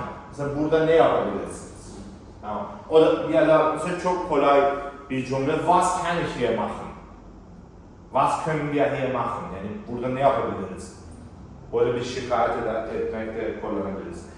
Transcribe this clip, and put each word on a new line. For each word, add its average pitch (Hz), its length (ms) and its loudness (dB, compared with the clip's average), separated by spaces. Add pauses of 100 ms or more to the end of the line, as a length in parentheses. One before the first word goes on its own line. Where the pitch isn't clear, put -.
(300)
Mesela 143 200 -6 (100)
burada 156 260 2
ne 160 60 4
yapabilirsiniz? - 1040 0 (440)
Tamam. 104 240 -6 (240)
O 160 120 10
da 156 300 4
ya 156 160 6
da 156 260 6
mesela 175 260 -4
çok 180 300 -2
kolay 143 340 6 (460)
bir 131 160 -2
cümle, 135 300 0
was 175 480 4
kann 170 140 -2
ich 147 220 -4
hier 113 180 0
machen? 104 300 -6 (1200)
Was 175 340 0
können 147 260 -2
wir 143 140 2
hier 131 280 -2
machen? - 300 -4 (140)
Yani 104 140 -8 (160)
burada 120 260 -6
ne 131 60 -4
yapabiliriz? 101 800 0 (720)
Böyle 120 220 2
bir 120 80 -2
şikayet 120 600 -2
eder, 110 200 -2
etmek 113 520 -6
de 110 260 -6
kullanabiliriz. 95 640 -6 (120)